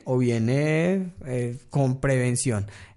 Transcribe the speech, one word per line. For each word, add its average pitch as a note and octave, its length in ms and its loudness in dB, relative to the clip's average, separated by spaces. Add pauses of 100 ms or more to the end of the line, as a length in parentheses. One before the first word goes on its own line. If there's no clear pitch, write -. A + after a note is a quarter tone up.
o B2+ 140 2
viene, D3+ 920 2 (120)
eh, B2 320 -4 (140)
con C3 280 2
prevención?". B2 680 0 (300)